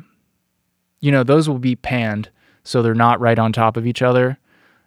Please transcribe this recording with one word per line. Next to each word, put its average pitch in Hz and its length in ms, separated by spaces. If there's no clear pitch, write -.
you 143 100
know, 135 140
those 151 240
will 139 100
be 127 180
panned, 110 540
so - 160
they're 113 140
not 117 260
right 117 180
on 113 140
top 113 240
of 117 100
each 120 160
other. 127 360